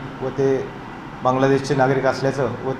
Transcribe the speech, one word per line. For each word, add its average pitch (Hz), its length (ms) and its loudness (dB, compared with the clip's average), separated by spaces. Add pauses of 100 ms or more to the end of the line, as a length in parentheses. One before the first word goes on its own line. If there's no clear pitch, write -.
(220)
व 131 60 -4
ते 135 280 2 (680)
बांगलादेशचे 135 520 2
नागरिक 131 320 4
असल्याचं 131 460 0 (120)
व 131 160 -2